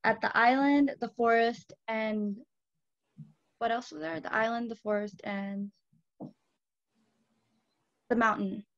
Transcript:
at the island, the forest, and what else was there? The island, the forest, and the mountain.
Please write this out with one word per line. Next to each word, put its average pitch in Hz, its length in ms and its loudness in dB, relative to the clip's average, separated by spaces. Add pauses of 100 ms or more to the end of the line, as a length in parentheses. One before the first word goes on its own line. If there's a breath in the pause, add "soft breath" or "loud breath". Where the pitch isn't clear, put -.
at 214 180 2
the - 160 -2
island, 277 540 6 (100)
the 233 160 -4
forest, 233 560 2 (140)
and 214 500 -2 (1200)
what 226 140 -2
else 240 200 -6
was 302 100 -12
there? 320 180 -6
The - 140 -8
island, 226 360 -2
the 220 60 -8
forest, 208 480 -4
and 202 480 -6 (2500)
the 240 60 2
mountain. 208 480 0 (140)